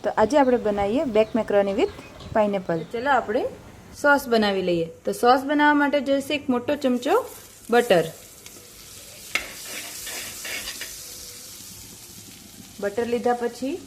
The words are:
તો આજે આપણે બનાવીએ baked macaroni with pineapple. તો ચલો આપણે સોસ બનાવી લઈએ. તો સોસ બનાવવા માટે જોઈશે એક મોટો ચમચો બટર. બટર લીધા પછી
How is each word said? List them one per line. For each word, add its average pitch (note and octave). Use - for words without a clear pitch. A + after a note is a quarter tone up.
તો G#3
આજે A3
આપણે B3+
બનાવીએ G#3
baked A3
macaroni G3+
with G4+
pineapple. G3
તો A3+
ચલો C#4
આપણે A#3
સોસ C#4
બનાવી G#3
લઈએ. E3+
તો G3+
સોસ C4
બનાવવા D4
માટે C#4+
જોઈશે C#4
એક C#4
મોટો B3
ચમચો C4
બટર. F#3+
બટર G3+
લીધા A#3+
પછી A#3+